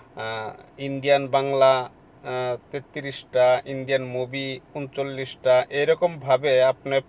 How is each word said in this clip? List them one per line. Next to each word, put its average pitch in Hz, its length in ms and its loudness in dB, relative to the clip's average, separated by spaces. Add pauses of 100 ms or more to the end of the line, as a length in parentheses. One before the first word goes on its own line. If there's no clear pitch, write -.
(160)
আহ, 110 480 -10 (140)
ইন্ডিয়ান 139 500 0
বাংলা, 135 520 4
আহ, 127 800 -8 (140)
তেত্রিশটা, 127 920 0
ইন্ডিয়ান 135 380 -2
মুভি 127 560 -6 (160)
ঊনচল্লিশটা। 135 960 0
এরকমভাবে 143 920 2
আপনার 135 460 0